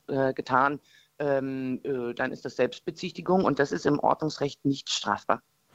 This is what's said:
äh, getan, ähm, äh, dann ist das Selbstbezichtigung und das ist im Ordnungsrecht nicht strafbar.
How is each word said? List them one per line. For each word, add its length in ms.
äh, 260
getan, 460
ähm, 640
äh, 320
dann 160
ist 120
das 120
Selbstbezichtigung 920
und 140
das 120
ist 140
im 140
Ordnungsrecht 680
nicht 240
strafbar. 520